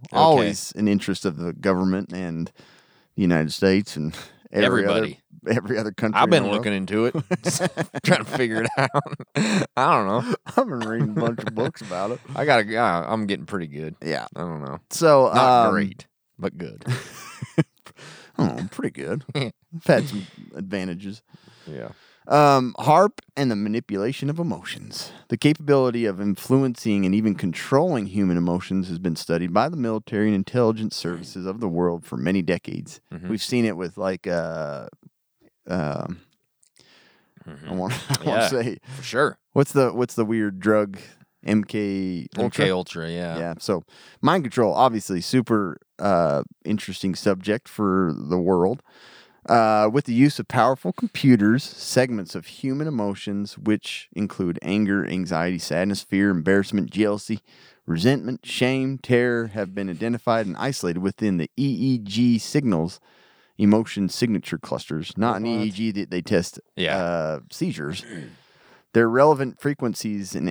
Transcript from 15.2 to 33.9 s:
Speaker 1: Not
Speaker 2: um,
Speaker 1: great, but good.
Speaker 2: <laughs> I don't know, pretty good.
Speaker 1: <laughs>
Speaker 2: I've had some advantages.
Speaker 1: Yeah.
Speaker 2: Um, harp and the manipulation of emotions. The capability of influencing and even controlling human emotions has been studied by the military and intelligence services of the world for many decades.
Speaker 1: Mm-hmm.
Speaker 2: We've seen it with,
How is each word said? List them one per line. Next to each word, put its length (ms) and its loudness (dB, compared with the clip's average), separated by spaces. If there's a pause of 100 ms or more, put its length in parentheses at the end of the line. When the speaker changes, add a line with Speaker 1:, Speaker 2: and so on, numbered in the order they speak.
Speaker 1:
Not 340 6
Speaker 2:
um, 60 2
Speaker 1:
great, 340 -4 (320)
but 180 -6
good. 280 -14
Speaker 2:
<laughs> 720 -10 (840)
I 60 4
don't 120 0
know, 140 -8
pretty 300 -6
good. 280 -6
Speaker 1:
<laughs> 60 -8
Speaker 2:
I've 180 -4 (320)
had 220 4
some 200 -8 (280)
advantages. 680 -8 (440)
Speaker 1:
Yeah. 240 -12 (380)
Speaker 2:
Um, 500 6
harp 440 4 (160)
and 120 2
the 60 2
manipulation 720 -2
of 80 -4
emotions. 720 -8 (180)
The 80 -2
capability 680 4
of 140 -2
influencing 840 0
and 100 2
even 200 2
controlling 720 0
human 300 0
emotions 520 -2
has 100 -6
been 160 -2
studied 380 -2
by 160 2
the 80 -8
military 500 -2
and 80 4
intelligence 600 0
services 500 -8
of 160 -8
the 80 -2
world 360 -2
for 120 -8
many 240 0
decades. 580 -6 (140)
Speaker 1:
Mm-hmm. 160 -12
Speaker 2:
We've 120 -4
seen 240 0
it 120 -2
with, 200 -8